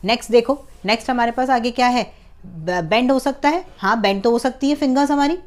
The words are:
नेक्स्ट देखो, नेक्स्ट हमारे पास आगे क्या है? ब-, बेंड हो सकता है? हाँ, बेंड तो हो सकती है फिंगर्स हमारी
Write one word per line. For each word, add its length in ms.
नेक्स्ट 280
देखो, 340
नेक्स्ट 240
हमारे 220
पास 180
आगे 220
क्या 160
है? 260
ब-, 380
बेंड 280
हो 80
सकता 300
है? 160
हाँ, 240
बेंड 220
तो 80
हो 80
सकती 300
है 60
फिंगर्स 360
हमारी 360